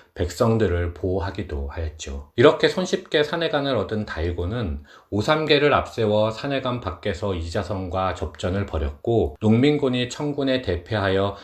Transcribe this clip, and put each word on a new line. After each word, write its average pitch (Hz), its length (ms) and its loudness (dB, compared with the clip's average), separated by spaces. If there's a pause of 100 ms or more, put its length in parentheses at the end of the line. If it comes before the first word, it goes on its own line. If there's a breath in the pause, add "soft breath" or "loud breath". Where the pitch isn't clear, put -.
(140 loud breath)
백성들을 90 800 0
보호하기도 85 720 -4
하였죠. 71 680 -10
이렇게 156 340 6
손쉽게 180 540 0
산해관을 147 540 0
얻은 107 300 -2
다이곤은 87 760 -4 (280 loud breath)
오삼계를 147 640 4
앞세워 107 560 2
산해관 131 500 -4
밖에서 95 540 -4
이자성과 92 800 -2
접전을 95 520 -4
벌였고, 80 760 -2
농민군이 127 680 2
청군에 135 540 -2
대패하여 98 800 0